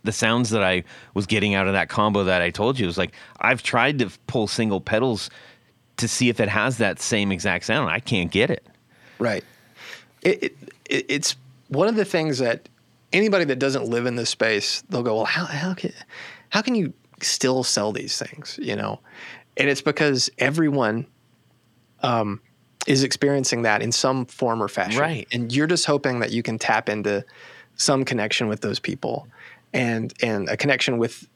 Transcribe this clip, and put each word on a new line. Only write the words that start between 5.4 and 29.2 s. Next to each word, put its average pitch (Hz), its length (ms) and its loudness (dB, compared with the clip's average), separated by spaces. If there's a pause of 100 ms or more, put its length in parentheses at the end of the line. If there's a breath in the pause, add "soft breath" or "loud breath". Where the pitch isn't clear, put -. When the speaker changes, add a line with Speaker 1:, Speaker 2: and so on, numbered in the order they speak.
Speaker 1:
to 117 100 -2
see 120 220 4
if 113 100 0
it 110 80 4
has 107 300 0
that 101 220 2
same 104 320 0
exact 90 340 0
sound. 113 240 0
I 92 120 0
can't 90 280 0
get 107 220 2
it. - 160 -6 (500 loud breath)
Speaker 2:
Right. 107 260 -2 (800 loud breath)
It, - 220 2
it, - 140 -6 (340)
it, 139 180 -2
it's 147 260 -2 (340)
one 151 180 2
of 226 80 2
the 208 100 2
things 156 320 0
that 120 320 -2 (440)
anybody 196 320 4
that 135 120 0
doesn't 131 280 0
live 120 200 0
in 123 100 0
this 117 140 -2
space, - 600 0
they'll 127 120 -2
go, 120 140 0
"Well, 110 100 0
how, 175 200 0
how 156 280 -4
can, - 180 -6 (580 loud breath)
how 208 120 0
can 247 140 -2
you 180 180 0 (300)
still 131 400 2
sell 107 280 0
these - 280 -6
things?" - 420 -12
You 117 140 -4
know? 104 240 -4 (580 loud breath)
And 135 100 2
it's 139 140 0
because 143 560 2
everyone, 135 680 0 (960)
um, 113 360 0 (460)
is 135 180 4
experiencing 135 600 0
that 107 180 2
in 113 100 -2
some 131 360 0
form 117 340 0
or 101 60 0
fashion. 104 340 -2
Speaker 1:
Right. 151 300 -2
Speaker 2:
And 120 200 -2
you're 143 140 2
just 165 220 0
hoping 139 320 0
that 107 120 0
you 117 120 -2
can 110 160 -4
tap 110 300 0
into 104 360 -2 (520 loud breath)
some 135 280 2
connection 110 420 -2
with 107 140 -2
those 101 180 -4
people - 480 -6 (460 loud breath)